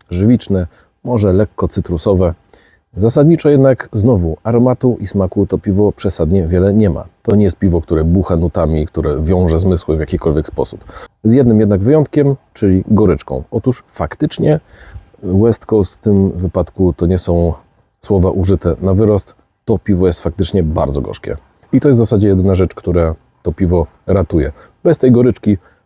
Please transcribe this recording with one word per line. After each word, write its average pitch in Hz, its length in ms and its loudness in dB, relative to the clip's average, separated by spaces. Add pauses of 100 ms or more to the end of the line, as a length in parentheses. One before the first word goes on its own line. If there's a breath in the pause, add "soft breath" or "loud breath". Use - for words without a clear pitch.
(100)
żywiczne, 95 560 0 (380 soft breath)
może 104 280 0
lekko 95 360 -2
cytrusowe. 90 680 -2 (640 soft breath)
Zasadniczo 147 520 2
jednak 135 440 2
znowu 98 500 0
aromatu 123 580 0
i 104 60 -8
smaku 98 400 -2
to 92 120 -2
piwo 101 340 0
przesadnie 90 540 -2
wiele 92 280 0
nie 107 160 2
ma. - 140 -6 (180)
To 104 140 0
nie 104 80 4
jest 90 120 -2
piwo, 87 240 0
które 78 240 -2
bucha 87 320 0
nutami, 80 500 -2
które 73 360 -4
wiąże 85 360 0
zmysły 87 380 -2
w 78 40 -2
jakikolwiek 78 460 -4
sposób. - 380 -10 (400 loud breath)
Z 110 80 2
jednym 120 280 4
jednak 101 200 2
wyjątkiem, 143 560 0 (160)
czyli 95 360 0
goryczką. 87 640 0
Otóż 120 360 -4
faktycznie 156 760 -4 (600 loud breath)
West 104 440 0
Coast 104 280 0
w - 60 -20
tym 98 300 2
wypadku 90 640 -2
to 87 140 -4
nie 90 120 0
są 85 340 0 (480)
słowa 92 300 0
użyte 92 500 -2
na 95 140 0
wyrost, 104 400 0 (300)
to 104 140 -2
piwo 95 280 0
jest 87 140 -2
faktycznie 90 420 -2
bardzo 76 380 -2
gorzkie. - 360 -10 (360)
I 131 80 2
to 151 80 2
jest 120 120 4
w - 20 2
zasadzie 107 260 0
jedyna 95 260 2
rzecz, 90 200 0
która 85 400 -2 (280)
to 80 100 -4
piwo 85 340 0 (200)
ratuje. 87 460 0 (320 loud breath)
Bez 170 140 2
tej 131 140 4
goryczki 117 460 2 (280 soft breath)